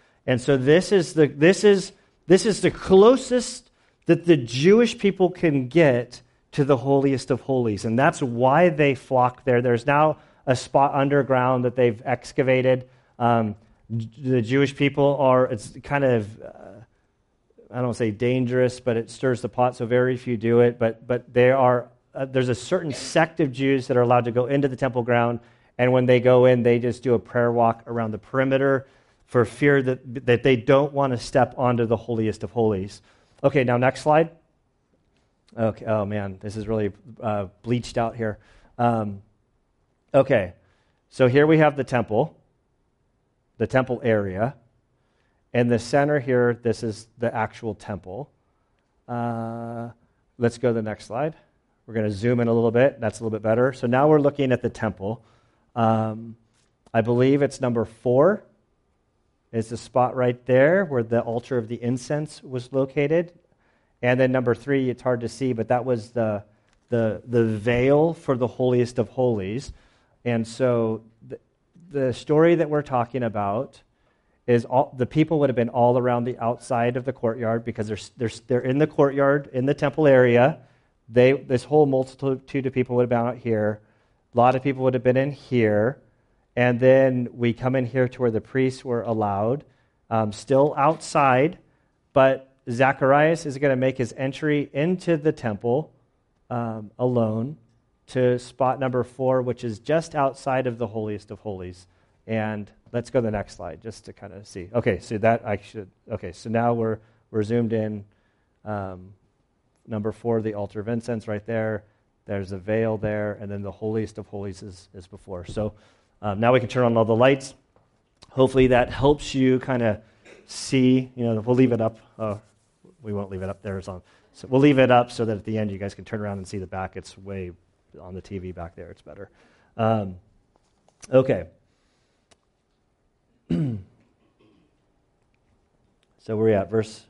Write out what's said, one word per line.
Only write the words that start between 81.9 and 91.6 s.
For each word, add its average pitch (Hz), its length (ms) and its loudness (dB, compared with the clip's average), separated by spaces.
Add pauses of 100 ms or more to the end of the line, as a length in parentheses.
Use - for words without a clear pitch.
of 131 80 -4
people 127 220 -2
would 123 80 4
have 120 60 -4
been 120 100 0
out 120 180 -4
here. 107 420 -2 (540)
A 117 40 -4
lot 123 180 4
of 127 80 -6
people 131 200 -2
would 127 120 2
have 120 80 -4
been 123 140 2
in 139 140 0
here. 113 720 0 (540)
And 123 240 2
then 131 520 4
we 120 220 -2
come 127 220 -4
in 131 100 -2
here 127 220 -2
to 127 140 -8
where 123 100 2
the 110 100 -2
priests 131 420 -2
were 120 200 -4
allowed, 110 640 -2 (440)
um, 110 220 -2
still 139 440 2
outside. 147 840 0 (540)